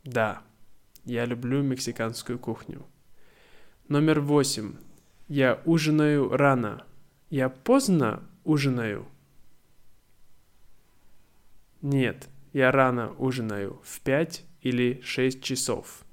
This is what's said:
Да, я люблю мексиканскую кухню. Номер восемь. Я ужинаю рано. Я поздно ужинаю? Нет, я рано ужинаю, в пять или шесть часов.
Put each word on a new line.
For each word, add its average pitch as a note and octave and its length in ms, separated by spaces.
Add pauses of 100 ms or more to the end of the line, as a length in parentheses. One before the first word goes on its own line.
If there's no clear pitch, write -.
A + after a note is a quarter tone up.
Да, A2+ 380 (640)
я A#2+ 180
люблю B2 380
мексиканскую B2 760
кухню. - 460 (1040)
Номер D3+ 320
восемь. C#3 540 (540)
Я C3+ 360
ужинаю D3+ 640
рано. B2+ 560 (460)
Я C3 180
поздно F3+ 760 (220)
ужинаю? C3 600 (2750)
Нет, C#3 480 (240)
я C3 180
рано B2+ 440
ужинаю, A2 680
в - 200
пять D#3 420 (160)
или B2 420
шесть C3 400
часов. - 680